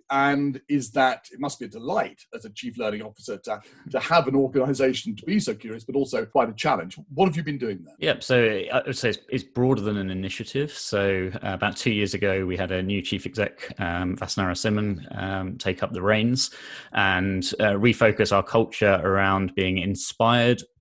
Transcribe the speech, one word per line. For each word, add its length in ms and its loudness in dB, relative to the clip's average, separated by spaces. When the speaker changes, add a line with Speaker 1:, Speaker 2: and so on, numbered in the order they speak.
Speaker 1:
And 580 2
is 240 0
that, 400 2
it 60 -16
must 220 -6
be 60 -8
a 20 -10
delight 520 -4
as 100 -14
a 60 -16
Chief 280 -12
Learning 240 -4
Officer 420 -12
to, 160 -6
to 80 0
have 260 2
an 80 0
organization 800 0
to 100 -14
be 140 0
so 160 -2
curious, 300 -12
but 100 -6
also 320 -2
quite 220 2
a 40 -8
challenge. 460 -2
What 120 6
have 100 0
you 80 -4
been 140 -4
doing 260 -6
there? 160 -20
Speaker 2:
Yep. 240 0
So 380 4
I 120 2
would 140 -6
say 120 0
it's, 80 -4
it's 140 -2
broader 380 2
than 160 0
an 120 -2
initiative. 600 -6
So, 580 0
uh, 100 -4
about 220 -2
two 160 0
years 220 0
ago, 300 0
we 120 -2
had 160 -2
a 100 0
new 200 -2
chief 220 -4
exec, 560 -6
um, 360 -2
Vasant 320 -4
Narasimhan, 720 -2
um, 360 -6
take 260 -2
up 80 -4
the 100 -6
reins 480 2
and, 520 2
uh, 140 4
refocus 580 4
our 100 6
culture 640 2
around 500 2
being 240 0
inspired, 840 2